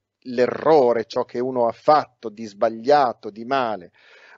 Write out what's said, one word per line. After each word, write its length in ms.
l'errore, 840
ciò 180
che 160
uno 260
ha 60
fatto 560
di 160
sbagliato, 840
di 140
male, 480